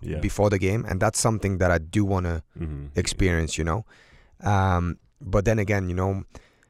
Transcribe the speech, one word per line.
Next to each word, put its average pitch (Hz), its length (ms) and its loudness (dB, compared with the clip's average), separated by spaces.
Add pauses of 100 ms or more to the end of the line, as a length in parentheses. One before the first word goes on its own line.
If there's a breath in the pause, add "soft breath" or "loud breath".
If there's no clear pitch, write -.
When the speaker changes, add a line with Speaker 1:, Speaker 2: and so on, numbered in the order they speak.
Speaker 1:
Yeah. 80 180 -6
Speaker 2:
before 101 300 2
the 98 100 2
game, 104 300 0
and 92 100 -2
that's 107 200 0
something 101 400 0
that 90 120 4
I 85 60 4
do 85 280 0
wanna 90 380 0 (160)
Speaker 1:
Mm-hmm. 71 360 -8
Speaker 2:
experience, 87 640 0
you 82 60 0
know? 85 220 -2 (560 soft breath)
Um, 95 560 2 (240)
but 98 240 0
then 110 140 2
again, 98 300 0
you 87 60 -2
know, 95 280 -2 (460 loud breath)